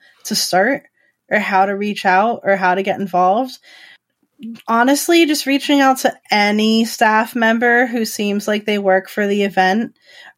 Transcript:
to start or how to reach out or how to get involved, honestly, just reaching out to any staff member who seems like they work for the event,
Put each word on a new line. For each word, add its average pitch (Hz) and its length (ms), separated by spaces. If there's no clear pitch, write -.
to 214 120
start 208 480
or 208 100
how 196 260
to 202 100
reach 208 300
out 196 380
or 196 120
how 180 200
to 190 60
get 196 180
involved, 196 580
honestly, 285 580
just 294 220
reaching 277 340
out 269 180
to 262 140
any 214 540
staff 226 520
member 240 500
who 226 180
seems 202 440
like 208 180
they 214 120
work 190 300
for 208 180
the 202 180
event, 196 520